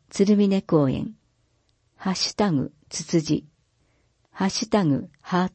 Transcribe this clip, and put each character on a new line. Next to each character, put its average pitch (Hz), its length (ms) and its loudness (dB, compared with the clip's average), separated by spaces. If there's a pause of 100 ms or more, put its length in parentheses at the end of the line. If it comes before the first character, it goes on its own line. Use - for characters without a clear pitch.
鶴 202 280 4
峰 196 240 2
公 147 260 2
園、 170 280 -4 (840)
ハ 190 140 -4
ッ 175 40 -2
シ - 160 -4
ュ - 60 -16
タ 202 160 2
グ 147 180 -2 (160)
ツ - 160 -12
ツ 170 160 0
ジ。 156 320 -4 (800)
ハ - 140 -4
ッ 190 40 0
シ - 160 -6
ュ - 40 -20
タ 208 160 2
グ 139 240 0 (100)
ハ 180 260 -2
ー 185 100 -8